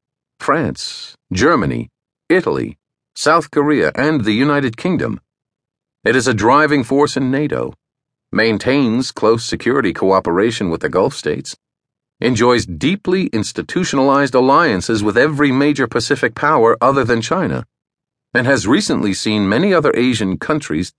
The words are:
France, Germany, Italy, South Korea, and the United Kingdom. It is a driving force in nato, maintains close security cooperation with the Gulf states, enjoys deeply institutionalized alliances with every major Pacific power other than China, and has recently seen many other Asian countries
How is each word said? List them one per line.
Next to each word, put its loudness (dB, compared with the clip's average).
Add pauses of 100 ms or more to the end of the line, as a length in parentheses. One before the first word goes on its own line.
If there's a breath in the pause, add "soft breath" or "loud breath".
(400)
France, -4 (180)
Germany, 0 (400)
Italy, -2 (380)
South 2
Korea, 2
and 0
the 0
United 0
Kingdom. -4 (840)
It 2
is 2
a 2
driving 2
force 0
in -2
nato, -4 (580)
maintains 0
close 0
security -2
cooperation 0
with -4
the -2
Gulf 0
states, -8 (640)
enjoys 2
deeply -2
institutionalized 0
alliances 2
with 0
every 2
major 0
Pacific -2
power 2
other 2
than 0
China, -4 (680)
and 0
has 2
recently 0
seen -2
many 0
other 2
Asian 0
countries -4